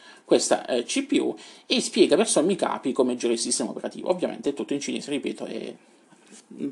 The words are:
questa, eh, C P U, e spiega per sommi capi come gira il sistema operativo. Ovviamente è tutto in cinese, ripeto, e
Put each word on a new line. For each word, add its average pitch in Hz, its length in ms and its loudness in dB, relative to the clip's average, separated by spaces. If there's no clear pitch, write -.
questa, - 400 2
eh, 120 180 -2
C - 220 -4
P - 140 0
U, 123 160 -2
e 254 160 2
spiega 143 340 6
per 220 120 4
sommi 175 280 4
capi - 380 -2
come 123 240 2
gira 117 160 0
il 117 60 0
sistema 123 320 -2
operativo. - 380 -6
Ovviamente 170 400 -2
è 139 40 0
tutto - 200 -4
in 143 60 -2
cinese, 123 320 -6
ripeto, - 340 -6
e - 300 -10